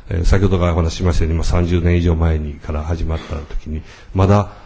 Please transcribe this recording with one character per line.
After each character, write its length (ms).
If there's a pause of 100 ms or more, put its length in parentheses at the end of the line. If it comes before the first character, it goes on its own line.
え 100
ー、 60
先 180
ほ 60
ど 100
か 80
ら 60
お 40
話 180
し 20
し 80
ま 80
し 60
た 60
よ 60
う 20
に、 60
ま 40
あ、 20
三 220
十 140
年 160
以 60
上 120
前 240
に、 160
か 180
ら 100
始 220
ま 120
っ 20
た 180
時 320
に、 140 (320)
ま 120
だ 260 (140)